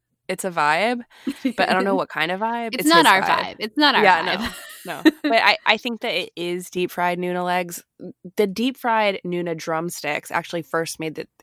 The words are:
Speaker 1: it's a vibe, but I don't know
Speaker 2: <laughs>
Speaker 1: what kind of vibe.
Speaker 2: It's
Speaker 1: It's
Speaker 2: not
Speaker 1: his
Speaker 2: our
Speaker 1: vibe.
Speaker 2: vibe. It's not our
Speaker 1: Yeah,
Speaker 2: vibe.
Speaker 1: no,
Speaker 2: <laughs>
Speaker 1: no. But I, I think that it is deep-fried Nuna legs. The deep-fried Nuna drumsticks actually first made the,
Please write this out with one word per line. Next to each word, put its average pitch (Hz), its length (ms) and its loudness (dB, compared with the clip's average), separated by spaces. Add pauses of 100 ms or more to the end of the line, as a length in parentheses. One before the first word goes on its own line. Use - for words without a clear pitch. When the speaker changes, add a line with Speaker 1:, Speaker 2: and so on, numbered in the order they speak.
(280)
Speaker 1:
it's 185 160 -6
a 185 80 -4
vibe, 170 500 2 (560)
but 185 120 2
I 170 40 4
don't 190 120 4
know 196 100 2
Speaker 2:
<laughs> - 0 -
Speaker 1:
what 170 140 -2
kind 156 220 -2
of 190 100 -4
vibe. 233 320 -4
Speaker 2:
It's 262 60 -4
Speaker 1:
It's 285 100 2
Speaker 2:
not 330 160 6
Speaker 1:
his 208 80 8
Speaker 2:
our 190 80 4
Speaker 1:
vibe. - 60 0
Speaker 2:
vibe. 175 320 0
It's 226 180 -6
not 285 180 4
our 185 80 4
Speaker 1:
Yeah, 175 340 4
Speaker 2:
vibe. 233 160 -6 (320)
Speaker 1:
no, 165 180 -8
Speaker 2:
<laughs> - 0 -
Speaker 1:
no. - 80 8 (120)
But 247 180 4
I, 208 240 6
I 220 120 4
think 233 240 -8
that 226 120 -4
it 175 220 -4
is 175 340 -6
deep-fried 175 480 -2
Nuna 180 280 -2
legs. 180 380 -4 (520)
The 208 120 2
deep-fried 220 800 0
Nuna 175 300 -2
drumsticks 160 760 -4
actually 170 320 -4
first - 360 -4
made 160 160 -6
the, - 120 -10 (160)